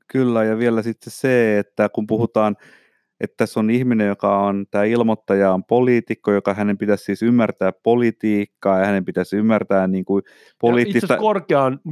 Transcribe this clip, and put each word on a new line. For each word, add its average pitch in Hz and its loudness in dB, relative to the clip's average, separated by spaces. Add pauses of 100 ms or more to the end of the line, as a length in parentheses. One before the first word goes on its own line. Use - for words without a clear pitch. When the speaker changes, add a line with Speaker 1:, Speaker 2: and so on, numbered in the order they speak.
Speaker 1:
kyllä, 120 0
ja 110 0
vielä 113 0
sitten 113 -10
se, 120 2
että 104 -2
kun 110 -6
puhutaan, 110 0 (640)
että - -8
tässä 113 -2
on 110 0
ihminen, 120 0
joka 101 0
on, 98 -2
tää 101 0
ilmoittaja 107 0
on 92 -2
poliitikko, 120 0
joka 101 0
hänen 101 -2
pitäisi 104 -2
siis 98 -4
ymmärtää 110 0 (100)
politiikkaa, 107 0
ja 95 0
hänen 98 0
pitäisi 90 -4
ymmärtää 101 0
niinku 95 -2
Speaker 2:
Ja 95 -2
itse - -20
asiassa - -20
Speaker 1:
poliittista 120 0
Speaker 2:
korkean, 156 0 (120)